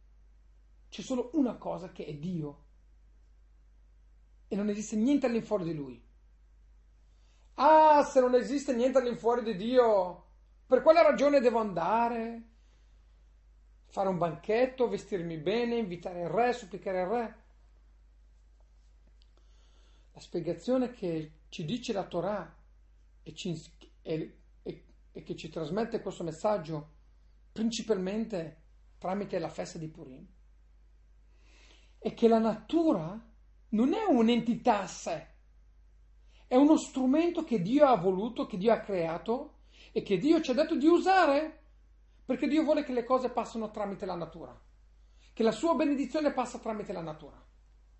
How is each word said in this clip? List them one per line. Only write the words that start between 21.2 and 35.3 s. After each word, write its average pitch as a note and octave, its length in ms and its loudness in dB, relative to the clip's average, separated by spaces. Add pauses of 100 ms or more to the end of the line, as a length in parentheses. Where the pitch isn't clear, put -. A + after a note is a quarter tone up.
ci - 160 -10
dice A#3 280 -6
la F#3+ 140 -4
Torah F3+ 500 -6 (640)
e D#3 120 -18
ci - 160 -8
ins-, - 220 -10 (300)
e, - 360 -8 (240)
e, D#3 220 -14 (280)
e - 100 -18
che E3 140 -12
ci D#3+ 120 -14
trasmette F#3 520 -6
questo F#3+ 240 -10
messaggio D#3+ 760 -6 (540)
principalmente G#3 1120 -4 (360)
tramite F#3+ 400 -6
la D#3+ 100 -6
festa F3 300 -12
di D#3+ 100 -10
Purim D#3 380 -20 (1700)
è - 160 -8
che A#3 140 4
la A3 100 4
natura A3 920 -2 (420)
non A#3 220 2
è A4 120 -2
un'entità A#3 760 2
a F#3 60 -8
sé, - 400 -10 (1200)